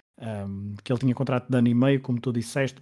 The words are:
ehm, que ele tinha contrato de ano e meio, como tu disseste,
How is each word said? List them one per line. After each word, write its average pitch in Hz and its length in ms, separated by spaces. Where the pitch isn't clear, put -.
ehm, 101 600
que 131 100
ele 117 60
tinha 127 160
contrato 127 340
de 127 80
ano 120 100
e 120 60
meio, 131 260
como 123 220
tu 127 100
disseste, 127 500